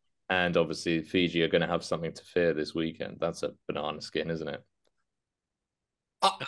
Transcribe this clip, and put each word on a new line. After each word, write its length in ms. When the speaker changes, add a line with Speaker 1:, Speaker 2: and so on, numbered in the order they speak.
Speaker 1:
And 260
obviously, 460
Fiji 400
are 60
gonna 180
have 180
something 280
to 120
fear 300
this 180
weekend. 480
That's 220
a 80
banana 340
skin, 300
isn't 180
it? 140
Speaker 2:
I, 80